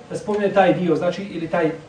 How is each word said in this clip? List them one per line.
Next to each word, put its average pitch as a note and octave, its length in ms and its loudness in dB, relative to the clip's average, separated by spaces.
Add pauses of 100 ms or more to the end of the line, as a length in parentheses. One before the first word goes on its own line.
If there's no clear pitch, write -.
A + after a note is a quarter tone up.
(100)
da D#3+ 80 -6
spomene G#3 360 -2
taj F#3 200 6
dio, E3 220 0
znači, F3+ 260 -2
ili E3 260 -8
taj, E3 220 0 (180)